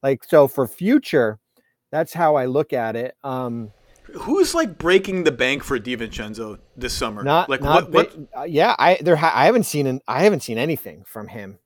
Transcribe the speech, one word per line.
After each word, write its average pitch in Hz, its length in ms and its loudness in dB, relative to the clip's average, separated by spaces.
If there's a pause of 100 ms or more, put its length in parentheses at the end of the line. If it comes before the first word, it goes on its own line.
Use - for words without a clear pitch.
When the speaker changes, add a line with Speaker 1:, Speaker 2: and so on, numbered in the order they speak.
Speaker 1:
Like, 139 220 -2
so 143 240 6
for 131 180 -2
future, 170 720 0 (520)
that's 160 200 -4
how 160 240 2
I 127 120 0
look 143 260 -2
at 113 240 -4
it. 123 260 -8
Um, 120 480 -8 (420)
Speaker 2:
Who's, 320 400 0
like, 311 240 -4
breaking 185 460 0
the 156 80 4
bank 131 320 -2
for 135 160 -4
DiVincenzo 107 800 -10 (180)
this 123 160 -8
summer? 107 300 -6
Speaker 1:
Not, 160 260 2
Speaker 2:
Like, 135 120 -2
Speaker 1:
not 156 280 2
Speaker 2:
what, - 20 -10
what? 156 400 0
Speaker 1:
ba-, - 80 -14
uh, 135 40 -8
yeah, 170 340 2
I, 180 240 4
there 165 140 4
ha-, 151 180 2
I 131 120 4
haven't 226 180 4
seen 143 240 -2
an, 131 200 -4
I 127 160 -2
haven't 196 180 4
seen 113 180 -6
anything 110 480 -6
from 107 200 -14
him 98 380 -16